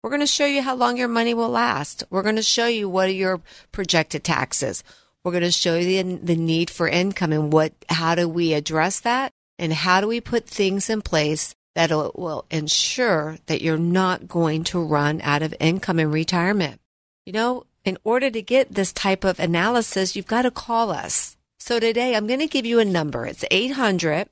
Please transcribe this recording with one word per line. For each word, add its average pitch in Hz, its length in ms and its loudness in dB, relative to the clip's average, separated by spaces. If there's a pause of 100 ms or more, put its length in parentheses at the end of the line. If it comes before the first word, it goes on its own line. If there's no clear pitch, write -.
We're 226 80 -6
gonna 294 160 0
show 285 180 0
you 277 160 2
how 262 140 -2
long 247 240 0
your 247 100 0
money 233 240 0
will 233 160 0
last. 233 600 -2
We're 185 120 -2
gonna 220 200 0
show 233 240 0
you 214 240 -2
what 190 180 2
are 190 40 0
your 185 280 0 (320)
projected 160 500 0
taxes. 131 600 -2 (380)
We're 180 100 -4
gonna 175 180 0
show 170 260 0
you 185 260 2
the, 180 140 -4
the 170 200 0
need 165 320 0
for 165 200 -2
income 180 440 0
and 151 180 0
what, 156 220 4 (160)
how 165 260 0
do 175 140 2
we 165 240 0
address 156 480 0
that? 247 320 -2 (260)
And 160 140 -2
how 180 300 2
do 208 40 0
we 233 140 -2
put 233 260 -2
things 196 440 0
in 220 100 0
place 151 540 0 (200)
that 165 160 0
will, 151 240 0
will 156 360 -8
ensure 156 960 0
that - 160 -2
you're 160 160 0
not 180 500 0
going 160 360 0
to 180 140 -2
run 151 440 0
out 147 180 0
of 156 180 -4
income 165 400 0
in 156 120 2
retirement? 170 720 0 (420)
You 185 80 -12
know, 233 320 -2 (180)
in 185 220 -2
order 247 260 2
to 220 120 -6
get 247 320 2
this 190 180 0
type 190 320 0
of 185 160 0
analysis, 190 720 2
you've 196 120 -8
gotta 247 240 0
call 226 400 -2
us. - 460 -2 (220)
So 233 220 0
today 233 340 2
I'm 214 120 0
gonna 262 200 0
give 262 200 -2
you 233 120 4
a 226 60 6
number. 156 400 0
It's - 260 -6
eight 240 220 2
hundred 185 600 0